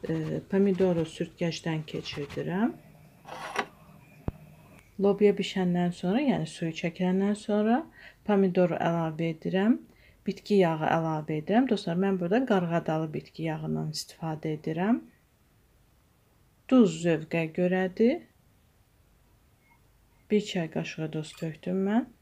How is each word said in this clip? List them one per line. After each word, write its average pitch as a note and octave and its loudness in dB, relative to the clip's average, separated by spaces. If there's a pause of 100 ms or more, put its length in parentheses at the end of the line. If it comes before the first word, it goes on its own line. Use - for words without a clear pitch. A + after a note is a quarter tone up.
E, D#3 -4 (100)
pomidoru F#3 2
sürtkəcdən E3 -4
keçirdirəm. D3+ -4 (2250)
Lobya G3+ 4
bişəndən F3+ 0
sonra, F#3 -2
yəni E3+ 0
suyu D#3+ -6
çəkiləndən F#3 0
sonra G#3+ 0 (420)
pomidoru F#3 2
əlavə E3 -2
edirəm. F#3+ 2 (480)
Bitki G3+ 0
yağı D#3+ 4
əlavə D#3 0
edirəm. G#3+ 2
Dostlar, F3 -2
mən G3 0
burada F3+ 0
qarğadalı E3 0
bitki D3+ -10
yağından D#3 -4
istifadə D#3 -6
edirəm. E3+ 0 (1700)
Duz G#3+ 6
zövqə E3 0 (100)
görədir. F#3 0 (2000)
Bir G#3 4
çay E3 -4
qaşığı D#3+ -6
duz D#3 -8
tökdüm E3+ -6
mən. A3 0 (100)